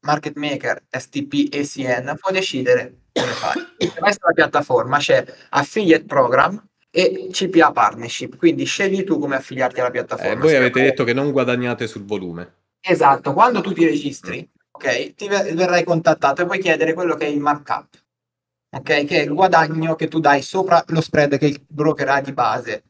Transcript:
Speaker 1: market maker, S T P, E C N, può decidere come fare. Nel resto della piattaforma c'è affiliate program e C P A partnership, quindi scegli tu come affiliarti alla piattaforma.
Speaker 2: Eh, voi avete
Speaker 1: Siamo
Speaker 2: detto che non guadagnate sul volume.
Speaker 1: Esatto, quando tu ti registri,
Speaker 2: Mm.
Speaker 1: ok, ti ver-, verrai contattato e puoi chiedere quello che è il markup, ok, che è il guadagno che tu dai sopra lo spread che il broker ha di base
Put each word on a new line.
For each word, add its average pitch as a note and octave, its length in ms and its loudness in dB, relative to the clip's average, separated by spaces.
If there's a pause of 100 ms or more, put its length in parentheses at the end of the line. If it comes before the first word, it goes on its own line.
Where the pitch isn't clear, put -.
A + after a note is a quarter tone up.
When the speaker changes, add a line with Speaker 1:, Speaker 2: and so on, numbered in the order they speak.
Speaker 1:
market D3+ 320 -2
maker, C#3+ 540 -4
S C3 200 -10
T C#3+ 180 -6
P, C#3+ 240 0
E C#3+ 100 -4
C C#3 240 -6
N, B2+ 340 -2
può F#3+ 120 -4
decidere B2+ 680 -2 (120)
come - 200 -2
fare. - 260 -4 (180)
Nel F3 200 -2
resto G3+ 280 0
della E3+ 80 2
piattaforma D3 640 0
c'è C#3 260 2 (260)
affiliate D#3+ 560 2
program C#3 540 2 (300)
e F#3 420 0
C F#3+ 180 -2
P E3 120 4
A D3+ 100 6
partnership, A#2 640 -2
quindi C#3 300 2
scegli F#3+ 380 -2
tu D3+ 160 -2
come C#3 160 -4
affiliarti B2+ 440 -4
alla B2 120 0
piattaforma. A#2+ 400 -6
Speaker 2:
Eh, A2 60 -2
voi D3+ 180 4
avete B2+ 180 4
Speaker 1:
Siamo C3 160 4
Speaker 2:
detto C3 140 -2
che A#2+ 100 0
non C#3 180 -2
guadagnate B2 540 -2
sul G#2+ 200 -10
volume. F2+ 480 -10 (280)
Speaker 1:
Esatto, C#3+ 520 2
quando G#3+ 280 4
tu F#3+ 120 -6
ti E3 120 2
registri, C#3+ 540 -4
Speaker 2:
Mm. - 220 -20 (100)
Speaker 1:
ok, - 420 -4
ti G3+ 140 -10
ver-, G3 260 -2
verrai F3+ 300 2
contattato D#3+ 580 2
e F3 60 0
puoi F#3+ 120 -4
chiedere D#3+ 360 0
quello F3 200 -2
che D3+ 120 -4
è - 20 -2
il D3 100 -2
markup, C#3+ 500 -4 (840)
ok, C3+ 100 -12 (240)
che - 0 -
è D3 160 0
il D3 140 -2
guadagno E3 600 2
che D#3+ 120 -4
tu D#3 120 -4
dai C#3+ 220 4
sopra F#3 460 2
lo D#3+ 140 0
spread C#3+ 360 2
che D3+ 80 0
il C#3+ 220 0
broker D3 420 0
ha C#3 120 2
di C#3 120 -8
base A2+ 560 -2